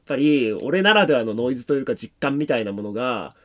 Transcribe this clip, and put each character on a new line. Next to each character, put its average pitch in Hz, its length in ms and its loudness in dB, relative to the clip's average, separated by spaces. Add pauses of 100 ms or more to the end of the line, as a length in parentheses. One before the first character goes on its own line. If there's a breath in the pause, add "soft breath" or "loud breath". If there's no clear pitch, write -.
ぱ 143 100 -4
り、 135 380 4
俺 143 300 0
な 208 100 6
ら 208 140 4
で 151 80 4
は 120 80 2
の 110 100 -2
ノ 117 160 -2
イ 131 60 -2
ズ 123 100 -8
と 143 80 0
い 139 60 2
う 135 60 -6
か 123 100 -2
実 - 240 -12
感 139 180 -2
み 151 80 -2
た 139 140 0
い 110 60 -4
な 101 60 -4
も 101 120 -8
の 104 100 -8
が 113 520 -4